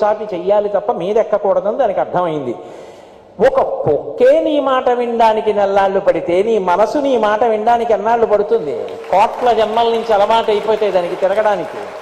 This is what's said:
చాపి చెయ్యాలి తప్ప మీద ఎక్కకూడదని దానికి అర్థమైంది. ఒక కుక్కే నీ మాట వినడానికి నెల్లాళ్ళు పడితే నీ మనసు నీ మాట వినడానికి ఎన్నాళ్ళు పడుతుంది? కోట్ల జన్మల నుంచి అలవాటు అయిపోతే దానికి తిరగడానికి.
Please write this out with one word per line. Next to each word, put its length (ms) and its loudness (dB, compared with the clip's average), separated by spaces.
చాపి 320 -2
చెయ్యాలి 340 0
తప్ప 220 -2
మీద 260 -2
ఎక్కకూడదని 600 0
దానికి 220 0
అర్థమైంది. 560 -2
ఒక 220 4
కుక్కే 800 2
నీ 200 0
మాట 300 0
వినడానికి 640 2
నెల్లాళ్ళు 460 2
పడితే 440 2
నీ 140 0
మనసు 400 0
నీ 200 0
మాట 260 2
వినడానికి 500 2
ఎన్నాళ్ళు 320 0
పడుతుంది? 520 0
కోట్ల 420 2
జన్మల 320 0
నుంచి 280 0
అలవాటు 380 2
అయిపోతే 400 0
దానికి 240 -2
తిరగడానికి. 640 -2